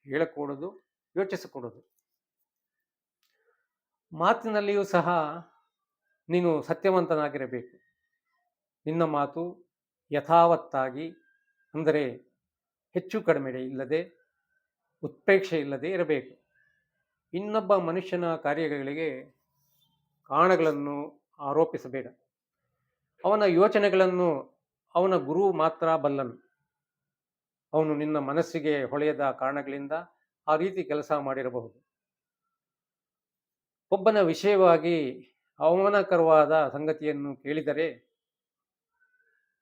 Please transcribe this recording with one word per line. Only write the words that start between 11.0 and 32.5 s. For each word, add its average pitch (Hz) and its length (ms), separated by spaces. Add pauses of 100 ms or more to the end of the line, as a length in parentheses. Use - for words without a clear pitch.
ಅಂದರೆ 151 420 (800)
ಹೆಚ್ಚು 185 280
ಕಡಿಮೆ 139 300
ಇಲ್ಲದೆ, 131 640 (840)
ಉತ್ಪ್ರೇಕ್ಷೆ 185 560
ಇಲ್ಲದೆ 139 300
ಇರಬೇಕು. 151 580 (880)
ಇನ್ನೊಬ್ಬ 208 420
ಮನುಷ್ಯನ 175 600
ಕಾರ್ಯಗಳಿಗೆ 147 1000 (880)
ಕಾರಣಗಳನ್ನು 147 960 (180)
ಆರೋಪಿಸಬೇಡ. 143 680 (1160)
ಅವನ 208 180
ಯೋಚನೆಗಳನ್ನು 185 1160 (360)
ಅವನ 185 200
ಗುರು 170 380
ಮಾತ್ರ 160 420
ಬಲ್ಲನು. 139 520 (1300)
ಅವನು 156 220
ನಿನ್ನ 151 240
ಮನಸ್ಸಿಗೆ 147 640
ಹೊಳೆಯದ 143 480
ಕಾರಣಗಳಿಂದ 139 600 (560)
ಆ 156 80
ರೀತಿ 185 280
ಕೆಲಸ 147 280
ಮಾಡಿರಬಹುದು. 131 760 (2000)